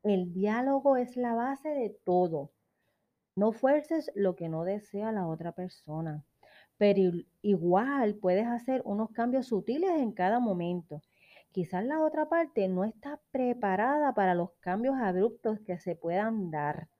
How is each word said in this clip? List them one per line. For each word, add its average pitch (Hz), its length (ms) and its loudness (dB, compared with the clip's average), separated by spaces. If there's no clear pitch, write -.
El 185 300 0
diálogo 254 640 2
es 247 200 -4
la 240 160 0
base 269 360 -4
de 254 200 -2
todo. 175 480 0
No 208 160 2
fuerces 294 640 0
lo 190 220 0
que 165 140 -8
no 160 140 -4
desea 208 480 -6
la 190 160 -4
otra 165 240 -6
persona, 160 720 -10
pero 202 220 6
i-, 175 280 2
igual 208 760 2
puedes 202 320 2
hacer 240 380 -2
unos 208 260 -4
cambios 247 360 -2
sutiles 277 520 0
en 226 120 0
cada 202 280 2
momento. 175 600 -2
Quizás 185 340 -4
la 302 160 0
otra 311 280 0
parte 320 380 2
no 185 160 0
está 285 360 -6
preparada 247 840 0
para 185 220 4
los 175 240 -2
cambios 226 360 -2
abruptos 220 680 0
que 175 180 -6
se 170 160 -6
puedan 190 560 -2
dar 151 360 -4